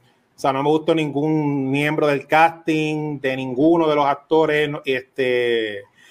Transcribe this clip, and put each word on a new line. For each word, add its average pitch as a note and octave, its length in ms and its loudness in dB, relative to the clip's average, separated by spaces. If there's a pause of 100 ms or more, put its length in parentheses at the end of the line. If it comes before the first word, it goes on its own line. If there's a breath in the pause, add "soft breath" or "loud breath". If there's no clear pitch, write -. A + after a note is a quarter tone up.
(360)
O - 40 -20
sea, C#3 120 0
no C3+ 100 -2
me D3 60 0
gustó D#3 260 2
ningún D3 720 -2
miembro D3 380 0
del C#3+ 220 -2
casting, D#3 880 0
de C3 180 -4
ninguno D3+ 520 2
de D3 80 2
los C#3+ 100 2
actores, D3+ 640 0
no, D3 140 -10
este, A#2+ 960 -2 (280 soft breath)